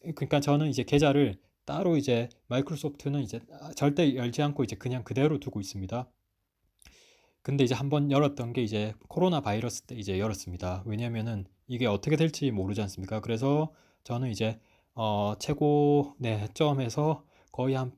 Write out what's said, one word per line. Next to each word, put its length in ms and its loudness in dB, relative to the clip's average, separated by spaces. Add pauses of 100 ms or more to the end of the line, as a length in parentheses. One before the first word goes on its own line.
그러니까 380 0
저는 280 4
이제 160 0
계좌를 560 4 (260)
따로 320 0
이제 320 2 (180)
마이크로소프트는 760 -2
이제 180 -8 (360)
절대 400 4
열지 280 0
않고 200 0
이제 120 -4
그냥 280 -6
그대로 360 2
두고 220 -6
있습니다. 460 -8 (1400)
근데 220 2
이제 100 2
한번 340 0
열었던 440 2
게 100 0
이제 300 -2 (160)
코로나 320 2
바이러스 400 -2
때 140 -16
이제 220 -4
열었습니다. 680 -4
왜냐면은 600 -4 (220)
이게 180 -2
어떻게 300 2
될지 360 2
모르지 300 -2
않습니까? 380 -6
그래서 540 0 (320)
저는 240 -4
이제, 320 -2 (340)
어, 440 0
최고, 800 2
네, 340 -2
점에서 720 0 (260)
거의 240 -2
한 220 -4